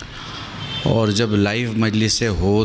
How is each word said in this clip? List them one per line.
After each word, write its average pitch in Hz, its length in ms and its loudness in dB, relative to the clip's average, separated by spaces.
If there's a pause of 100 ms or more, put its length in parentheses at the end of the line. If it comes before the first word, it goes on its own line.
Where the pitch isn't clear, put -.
(880)
और 110 260 2
जब 107 220 0
live 110 420 0
मजलिसें 110 540 2
हो 92 220 2 (120)